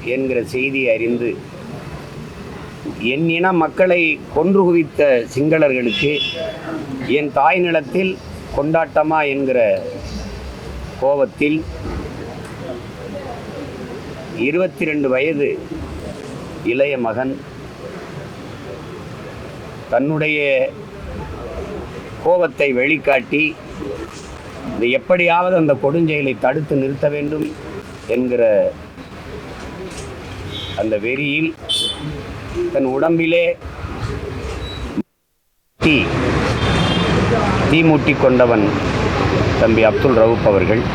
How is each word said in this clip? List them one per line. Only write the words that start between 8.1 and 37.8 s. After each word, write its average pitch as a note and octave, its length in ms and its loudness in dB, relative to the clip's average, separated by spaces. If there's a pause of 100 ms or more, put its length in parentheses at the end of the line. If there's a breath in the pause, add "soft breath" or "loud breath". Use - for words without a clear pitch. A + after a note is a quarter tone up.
கொண்டாட்டமா D#3 640 2 (140)
என்கிற C3 260 2 (1400)
கோபத்தில், C#3+ 580 2 (3000)
இருபத்திரெண்டு D3+ 680 0
வயது C#3+ 360 0 (1200)
இளைய C#3 200 0 (140)
மகன் C3 260 -2 (2500)
தன்னுடைய D3+ 440 0 (1900)
கோபத்தை D#3 460 4 (100)
வெளிக்காட்டி, C#3+ 640 2 (1300)
இது A2 120 0 (120)
எப்படியாவது F3+ 600 4
அந்த D3+ 120 4 (100)
கொடுஞ்செயலை D3 500 2 (120)
தடுத்து D3 360 2
நிறுத்த C#3 340 -2
வேண்டும் D3+ 300 -2 (680)
என்கிற B2 280 2 (2500)
அந்த A2 140 2 (100)
வெறியில், C#3+ 460 0 (1200)
தன் C3+ 220 2
உடம்பிலே E3 480 4 (2500)
தீ, D3+ 120 6 (1700)
தீ D#3 100 6 (100)